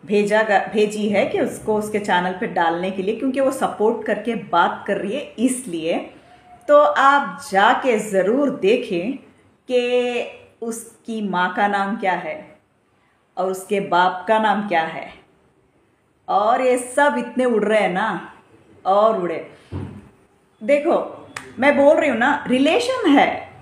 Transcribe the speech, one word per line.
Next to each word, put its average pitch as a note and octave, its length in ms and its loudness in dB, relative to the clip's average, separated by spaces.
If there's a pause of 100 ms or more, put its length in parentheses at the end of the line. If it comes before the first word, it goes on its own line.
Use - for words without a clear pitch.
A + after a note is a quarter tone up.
भेजा G#3 360 2
ग-, G3+ 300 0
भेजी G#3+ 360 0
है G3+ 180 2
कि G4 140 -2
उसको G#3 380 -2
उसके G#3 200 -4
चैनल F#3 340 0
पे G3 140 -6
डालने F3 440 -2
के F#3+ 120 -8
लिए, A3+ 140 -4
क्योंकि C4 240 -2
वो C4 100 2
support A3+ 560 -2
करके A3+ 280 -4
बात F3+ 520 0
कर G3+ 100 -2
रही G#3 160 -6
है C#4+ 80 -6
इसलिए। G3+ 920 -4 (580)
तो D4 140 8
आप C4+ 720 2
जाके A3+ 460 2
ज़रूर G#3 520 0
देखें G3 640 0 (580)
कि B3 520 0 (400)
उसकी A3+ 680 -8
माँ F3+ 260 -2
का G#3 120 0
नाम G3+ 300 -2
क्या F#3 160 -2
है - 460 -8 (800)
और F#3+ 140 -2
उसके F#3+ 300 -4
बाप F3+ 480 0
का A3 100 4
नाम G#3 300 0
क्या E3 140 0
है। E3 300 -8 (1160)
और A3 320 2
ये B3+ 180 2
सब C#4+ 400 0
इतने B3 260 -4
उड़ A3 200 2
रहे G#3+ 160 2
हैं F3+ 120 0
ना, F#3 400 -4 (540)
और G3+ 340 4
उड़े। E3 300 -6 (1120)
देखो, C#4+ 680 0 (300)
मैं C4+ 180 4
बोल C#4+ 200 6
रही D#4+ 140 2
हूँ A3+ 80 -2
ना, C4 280 0
relation F4+ 640 2
है। G#3+ 380 4 (140)